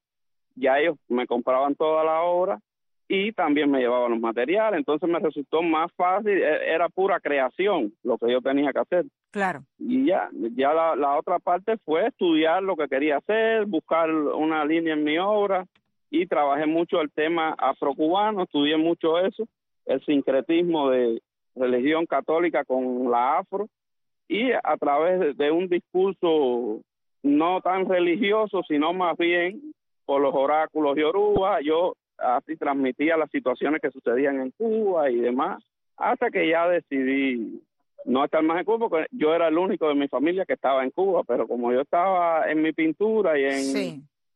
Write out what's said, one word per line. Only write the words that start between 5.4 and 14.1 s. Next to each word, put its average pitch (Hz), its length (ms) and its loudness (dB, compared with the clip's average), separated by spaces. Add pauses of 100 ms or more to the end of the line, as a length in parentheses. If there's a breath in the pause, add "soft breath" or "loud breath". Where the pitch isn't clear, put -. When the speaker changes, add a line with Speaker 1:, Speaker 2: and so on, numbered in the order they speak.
Speaker 1:
más 165 340 0
fácil, 190 340 0
e-, 156 440 0
era 165 140 0
pura 190 320 0
creación 143 720 -2 (100)
lo 127 140 -2
que 120 160 0
yo 127 80 2
tenía 139 320 0
que 123 60 -4
hacer. 165 260 0 (260)
Speaker 2:
Claro. 180 340 -4 (140)
Speaker 1:
Y 131 280 0
ya, - 240 0 (240)
ya 135 180 2
la, 165 240 2
la 143 220 0
otra 175 200 -2
parte 185 460 -2
fue 165 220 0
estudiar 170 560 2
lo 190 120 -2
que 151 140 -4
quería 143 300 0
hacer, 220 480 0
buscar 165 440 0